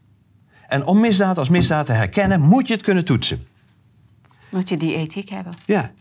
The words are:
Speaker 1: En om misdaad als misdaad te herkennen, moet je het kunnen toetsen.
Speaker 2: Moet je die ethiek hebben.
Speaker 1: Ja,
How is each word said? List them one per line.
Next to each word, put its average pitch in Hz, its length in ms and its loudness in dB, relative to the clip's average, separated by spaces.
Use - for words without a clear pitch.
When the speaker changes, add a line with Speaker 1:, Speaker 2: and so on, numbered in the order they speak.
Speaker 1:
En 139 180 -4
om 190 140 2
misdaad 196 380 2
als 135 120 -2
misdaad 170 360 2
te 131 80 -2
herkennen, 180 480 2
moet 226 260 4
je 233 60 0
het 214 100 -4
kunnen 180 220 0
toetsen. 78 400 -2
Speaker 2:
Moet 185 200 -4
je 180 80 -4
die 156 180 -2
ethiek 160 340 -8
hebben. 185 240 -12
Speaker 1:
Ja, 190 360 -2